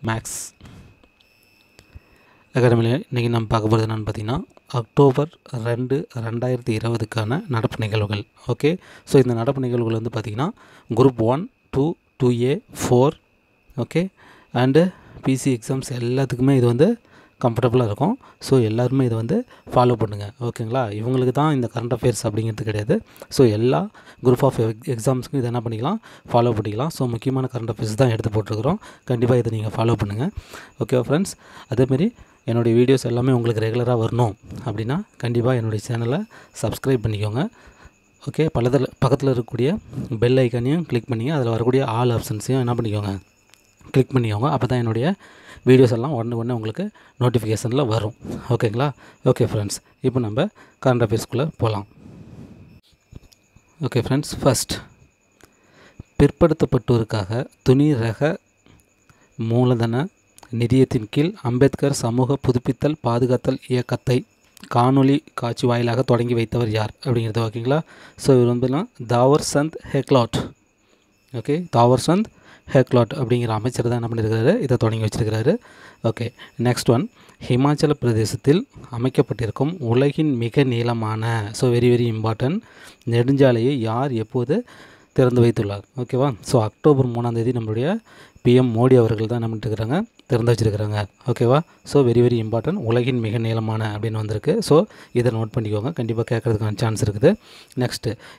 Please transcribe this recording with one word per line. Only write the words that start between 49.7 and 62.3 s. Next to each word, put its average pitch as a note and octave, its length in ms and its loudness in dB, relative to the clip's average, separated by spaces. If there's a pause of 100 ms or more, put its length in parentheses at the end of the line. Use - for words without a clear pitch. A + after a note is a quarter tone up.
இப்போ B2+ 200 0
நம்ம A#2 200 -2 (380)
கரண்ட் A#2+ 220 2
அஃபேர்ஸ்குள்ள A#2 380 -2 (180)
போலாம். G#2+ 240 -2 (2000)
ஓகே A#2+ 180 -2
ஃப்ரெண்ட்ஸ், C#3+ 280 -2 (100)
ஃபர்ஸ்ட், - 320 0 (1500)
பிற்படுத்தப்பட்டோருக்காக A#2+ 1200 0 (240)
துணி C#3 220 4 (160)
ரக C3 260 -2 (1200)
மூலதன B2 560 2 (540)
நிதியத்தின் A#2+ 500 2
கீழ் D#3+ 220 0 (180)
அம்பேத்கர் C#3 540 2
சமூக B2 420 0